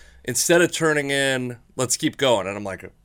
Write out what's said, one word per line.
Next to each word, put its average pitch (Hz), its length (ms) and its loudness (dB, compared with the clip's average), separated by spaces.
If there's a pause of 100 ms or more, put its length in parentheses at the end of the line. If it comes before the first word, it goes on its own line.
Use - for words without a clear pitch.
(260)
instead 170 360 2
of 165 100 2
turning 147 400 0
in, 131 460 -2 (180)
let's 127 220 -2
keep - 200 -4
going." 110 300 2
And 101 100 -6
I'm 104 60 -8
like, 95 260 -10 (160)